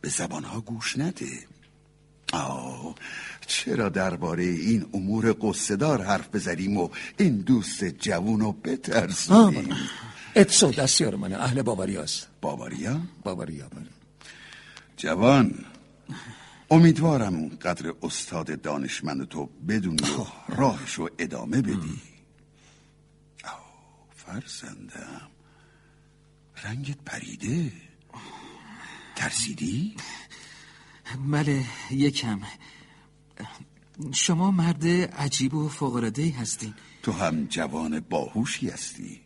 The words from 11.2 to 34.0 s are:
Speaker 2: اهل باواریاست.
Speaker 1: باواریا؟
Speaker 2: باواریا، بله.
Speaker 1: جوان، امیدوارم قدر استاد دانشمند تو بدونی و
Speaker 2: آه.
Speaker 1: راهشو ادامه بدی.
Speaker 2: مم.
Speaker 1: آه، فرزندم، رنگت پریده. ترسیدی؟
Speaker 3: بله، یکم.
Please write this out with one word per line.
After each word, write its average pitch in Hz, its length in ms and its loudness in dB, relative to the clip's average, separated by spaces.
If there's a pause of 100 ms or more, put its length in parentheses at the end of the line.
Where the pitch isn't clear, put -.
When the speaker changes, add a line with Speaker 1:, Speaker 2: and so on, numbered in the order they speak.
Speaker 2:
اهل 131 260 0
باواریاست. 95 680 -2 (120)
Speaker 1:
باواریا؟ 71 600 -4 (220)
Speaker 2:
باواریا، 78 460 -8
بله. - 180 -14 (1080)
Speaker 1:
جوان، 110 680 4 (1040)
امیدوارم 147 760 6
قدر 82 540 -4
استاد 78 580 -6
دانشمند 71 680 -4
تو 71 180 -6 (220)
بدونی 85 420 0
و 69 100 -2
Speaker 2:
آه. - 280 -10
Speaker 1:
راهشو 107 600 0 (100)
ادامه 85 440 -2
بدی. 101 120 0
Speaker 2:
مم. 85 260 -6 (1400)
Speaker 1:
آه، - 640 -20 (100)
فرزندم، - 1120 -12 (1400)
رنگت 135 420 -6
پریده. 131 680 -4 (1400)
ترسیدی؟ - 800 -2 (1300)
Speaker 3:
بله، 147 340 2 (260)
یکم. 135 500 2 (1700)